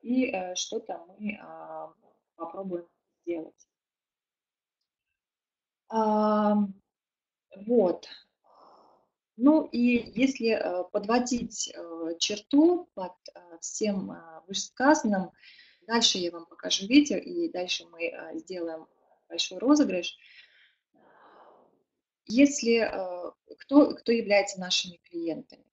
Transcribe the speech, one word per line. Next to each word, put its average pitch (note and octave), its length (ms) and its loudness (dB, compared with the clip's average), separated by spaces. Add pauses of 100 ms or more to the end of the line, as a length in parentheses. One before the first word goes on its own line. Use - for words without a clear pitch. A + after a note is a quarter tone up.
и, B3 280 0
э, F#3 240 -6
что-то G3 500 -8 (140)
мы, G#3 240 -8
а, D#3+ 500 -14 (440)
попробуем F3 500 -10 (360)
сделать. E3+ 440 -10 (2250)
Ам, G#3+ 880 2 (920)
вот. G#3+ 420 2 (1300)
Ну D4+ 300 6
и A#3+ 480 0
если, A#3 360 0
э, F3+ 420 -2
подводить, A#3 840 -2
э, E3+ 440 -8
черту E4 760 2
под, F#3 180 -8 (220)
э, F3 260 -20
всем, G3 520 -4
э, E3 340 -18
вышесказанным, G#3 840 2 (560)
дальше A3+ 320 2
я F3 120 -4
вам E3+ 160 -16
покажу - 400 -6
видео, C4 320 4
и F3 320 -4
дальше F3+ 360 -6
мы, E3+ 200 -8
э, E3 320 -10
сделаем E3 480 -10 (420)
большой E3+ 300 -8
розыгрыш. A3 580 0 (2000)
Если, A#3 540 4
э, F3+ 520 -6 (260)
кто, C#4 360 6
кто - 180 -2
является G3+ 480 2
нашими F3+ 380 -4
клиентами? - 760 -10